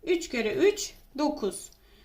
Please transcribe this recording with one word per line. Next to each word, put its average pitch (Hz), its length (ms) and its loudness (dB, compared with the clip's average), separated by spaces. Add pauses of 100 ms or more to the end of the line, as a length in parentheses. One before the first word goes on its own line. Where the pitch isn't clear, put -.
Üç 339 260 -2
kere 220 240 -2
üç, 403 400 2 (240)
dokuz. 294 540 -2 (340)